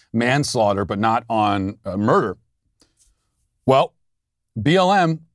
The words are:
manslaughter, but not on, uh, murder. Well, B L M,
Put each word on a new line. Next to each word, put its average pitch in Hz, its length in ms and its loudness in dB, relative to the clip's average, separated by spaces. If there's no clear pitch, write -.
manslaughter, 117 720 0
but 104 120 -6
not 113 320 0
on, 101 560 -2
uh, 95 100 -8
murder. 110 420 0
Well, 165 260 4
B 143 160 0
L 185 160 2
M, 165 420 0